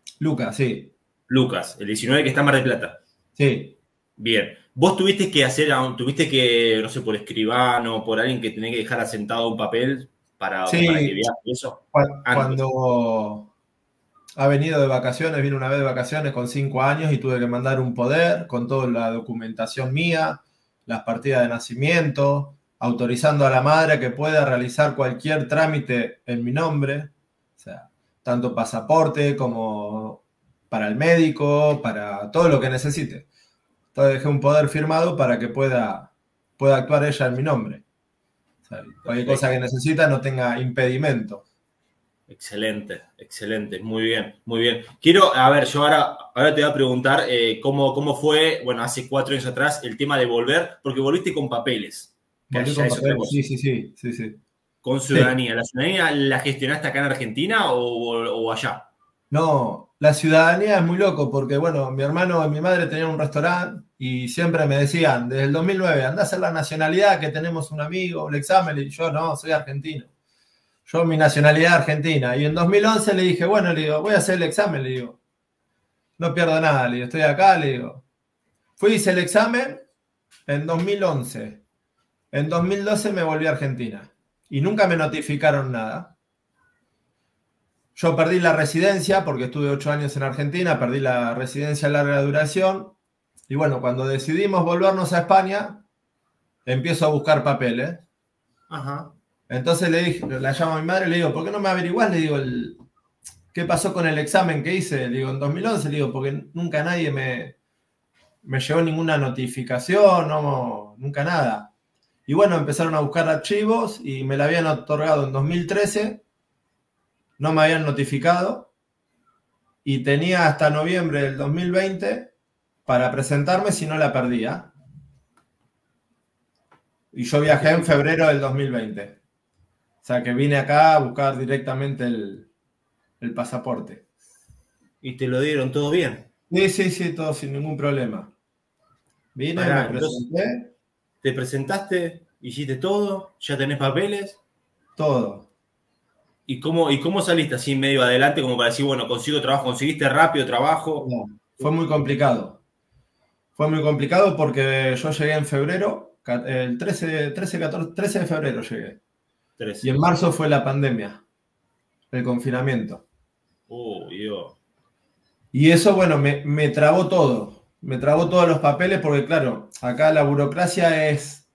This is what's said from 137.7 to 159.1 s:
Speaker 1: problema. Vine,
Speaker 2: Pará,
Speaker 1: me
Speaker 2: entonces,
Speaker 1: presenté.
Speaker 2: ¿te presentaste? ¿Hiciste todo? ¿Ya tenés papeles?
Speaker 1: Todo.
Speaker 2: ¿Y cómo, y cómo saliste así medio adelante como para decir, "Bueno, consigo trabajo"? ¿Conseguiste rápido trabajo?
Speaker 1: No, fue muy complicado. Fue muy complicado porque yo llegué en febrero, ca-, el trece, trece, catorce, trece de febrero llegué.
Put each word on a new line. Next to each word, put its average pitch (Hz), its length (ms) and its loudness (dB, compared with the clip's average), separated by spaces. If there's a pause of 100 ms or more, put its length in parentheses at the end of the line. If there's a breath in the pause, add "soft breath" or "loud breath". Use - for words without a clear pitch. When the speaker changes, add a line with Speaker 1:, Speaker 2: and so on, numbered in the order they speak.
Speaker 1:
problema. 135 560 -4 (1000)
Vine, 156 280 -4
Speaker 2:
Pará, 135 140 2 (140)
Speaker 1:
me 127 80 -6
Speaker 2:
entonces, 123 340 -4
Speaker 1:
presenté. 208 440 -4 (460)
Speaker 2:
¿te 135 120 -2
presentaste? 170 920 -6 (140)
¿Hiciste 131 360 -8
todo? 196 640 -4
¿Ya 143 180 -6
tenés 135 200 -2
papeles? 196 640 -2 (560)
Speaker 1:
Todo. 117 560 -2 (920)
Speaker 2:
¿Y 127 160 -6
cómo, 165 280 2
y 139 120 2
cómo 185 200 -2
saliste 156 340 0
así 135 200 -4
medio 135 280 2
adelante 131 380 4
como 127 140 -2
para 117 140 2
decir, 139 160 -2
"Bueno, 135 220 -2
consigo 135 340 -2
trabajo"? 135 240 0
¿Conseguiste 143 420 -2
rápido 151 380 2
trabajo? 143 640 0
Speaker 1:
No, 117 280 -8 (220)
fue 147 120 0
muy 160 160 0
complicado. 135 760 0 (880)
Fue 151 180 0
muy 156 120 0
complicado 151 560 2
porque 135 580 0
yo 151 160 -4
llegué 147 220 0
en 151 120 0
febrero, 156 800 -2
ca-, 123 240 -4
el 127 300 -2
trece, 160 540 -4
trece, 180 280 -6
catorce, 165 340 -4
trece 190 260 -2
de 165 80 0
febrero 143 340 -2
llegué. 110 400 -12 (560)